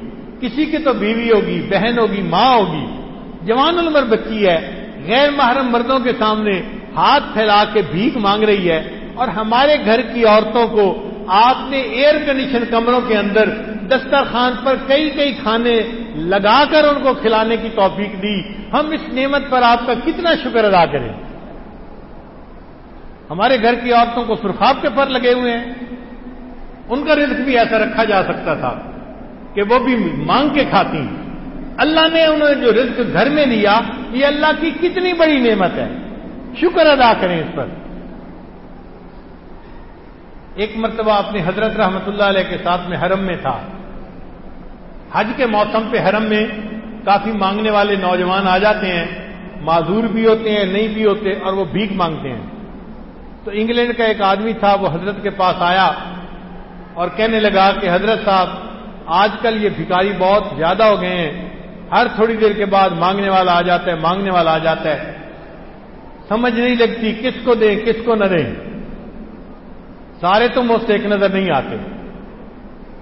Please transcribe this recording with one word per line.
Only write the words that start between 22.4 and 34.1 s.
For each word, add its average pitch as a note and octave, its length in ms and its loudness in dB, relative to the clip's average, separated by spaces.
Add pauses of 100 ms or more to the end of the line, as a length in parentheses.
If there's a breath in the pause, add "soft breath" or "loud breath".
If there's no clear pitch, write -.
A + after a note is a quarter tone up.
ہمارے G#3+ 320 2
گھر A#3 120 4
کی A#3+ 180 -2
عورتوں A#3 320 2
کو A3+ 180 -2
سرخاب G#3 400 2
کے D#4 120 0
پر C4+ 120 2
لگے B3 260 2
ہوئے B3 260 0
ہیں، B3 140 -8 (1160)
ان C4+ 160 -2
کا D#4 100 4
رزق D4 260 2
بھی B3+ 180 2
ایسا A3+ 200 2
رکھا G#3+ 260 0
جا G3+ 180 2
سکتا E3 320 -2
تھا B2 240 -4 (760)
کہ G3+ 80 0
وہ A3+ 160 4
بھی B3 180 2 (200)
مانگ F3+ 320 2
کے C#4 220 2
کھاتی E3+ 280 2
ہیں۔ A2+ 180 -6 (600)
اللہ D#4+ 360 4
نے D#4+ 120 4
انہیں D4+ 300 4
جو B3 180 4
رزق B3 280 2 (120)
گھر G3 160 2
میں D4 180 2
دیا، G#3+ 340 4 (300)